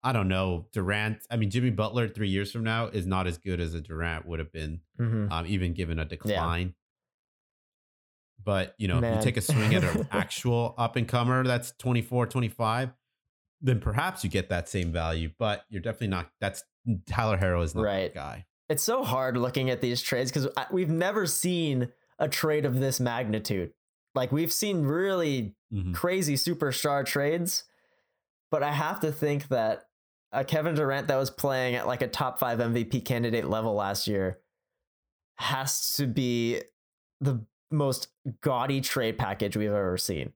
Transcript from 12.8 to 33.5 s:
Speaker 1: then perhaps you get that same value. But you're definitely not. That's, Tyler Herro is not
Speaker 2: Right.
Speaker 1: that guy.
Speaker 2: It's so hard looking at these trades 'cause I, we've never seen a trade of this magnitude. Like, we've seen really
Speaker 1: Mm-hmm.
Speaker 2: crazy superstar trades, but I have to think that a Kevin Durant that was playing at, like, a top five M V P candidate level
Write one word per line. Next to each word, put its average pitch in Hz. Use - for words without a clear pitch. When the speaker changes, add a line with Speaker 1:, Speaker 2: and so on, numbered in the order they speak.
Speaker 1:
then 127
perhaps 143
you 92
get 95
that 87
same 87
value. 82
But 107
you're 95
definitely 110
not. 90
That's, 98
Tyler 110
Herro 90
is 78
not 110
Speaker 2:
Right. 95
Speaker 1:
that -
guy. 71
Speaker 2:
It's 147
so 247
hard 127
looking 127
at 123
these 120
trades 127
'cause 139
I, 135
we've 180
never 190
seen 151
a 147
trade 151
of 127
this 131
magnitude. 110
Like, 127
we've 160
seen 196
really 156
Speaker 1:
Mm-hmm. 92
Speaker 2:
crazy 175
superstar 143
trades, 160
but 147
I 147
have 151
to 156
think 147
that 110
a 131
Kevin 156
Durant 139
that 139
was 135
playing 131
at, -
like, 123
a 123
top -
five 120
M 117
V 117
P 123
candidate 117
level 110